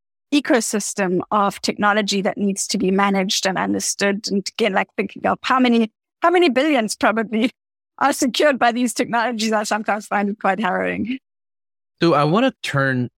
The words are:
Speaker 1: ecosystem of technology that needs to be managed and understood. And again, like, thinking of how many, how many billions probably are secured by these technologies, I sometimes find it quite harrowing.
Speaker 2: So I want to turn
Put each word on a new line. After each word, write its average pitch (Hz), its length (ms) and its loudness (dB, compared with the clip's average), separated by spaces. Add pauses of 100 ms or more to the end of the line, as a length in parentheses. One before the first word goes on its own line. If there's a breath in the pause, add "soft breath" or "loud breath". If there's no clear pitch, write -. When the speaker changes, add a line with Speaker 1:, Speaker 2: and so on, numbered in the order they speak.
(320)
Speaker 1:
ecosystem 220 880 0 (120)
of 202 300 0
technology 202 600 0
that 196 160 -2
needs 196 300 -2
to 196 100 -2
be 185 140 0
managed 196 520 0
and 185 140 -2
understood. 202 720 -2
And 196 180 -2
again, 208 240 -2
like, 196 240 0
thinking - 300 -4
of 190 160 0
how 262 160 2
many, 233 320 4 (300)
how 339 100 2
many 349 180 4
billions 254 460 0
probably 220 560 0 (480)
are 277 140 2
secured 277 480 2
by 240 100 4
these 240 240 0
technologies, 226 560 -2
I 214 140 0
sometimes 214 420 -4
find 202 220 -2
it 202 100 -4
quite 196 220 0
harrowing. 190 580 -4 (840)
Speaker 2:
So 170 140 4
I 147 100 4
want 190 220 2
to - 220 -6
turn 131 500 -2